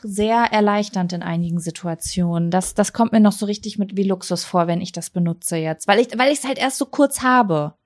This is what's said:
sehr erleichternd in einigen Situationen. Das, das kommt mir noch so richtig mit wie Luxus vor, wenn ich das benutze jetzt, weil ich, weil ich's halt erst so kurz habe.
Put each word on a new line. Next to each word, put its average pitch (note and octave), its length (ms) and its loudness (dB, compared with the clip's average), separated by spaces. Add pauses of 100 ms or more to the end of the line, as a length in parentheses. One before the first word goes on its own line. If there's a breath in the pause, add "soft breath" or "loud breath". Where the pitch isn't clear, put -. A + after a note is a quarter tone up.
sehr A3 500 0
erleichternd G#3 600 0
in F3 120 -6
einigen E3+ 340 -2
Situationen. E3+ 920 -2
Das, F#3 220 0
das - 180 0
kommt A#3 200 0
mir A3 80 6
noch G#3 120 6
so G#3 140 -4
richtig G#3 320 -6
mit F#3+ 180 -4
wie G3 80 0
Luxus F#3 400 -2
vor, E3+ 240 0
wenn E3+ 120 0
ich F3+ 120 -10
das - 180 -10
benutze E3+ 460 -2
jetzt, D#3+ 320 -4
weil G3+ 100 4
ich, A#3 180 0
weil C4 160 2
ich's C#4+ 140 -4
halt C4+ 120 -4
erst C4 200 -2
so C#4 80 -2
kurz C#4 360 0
habe. G3 520 2 (120)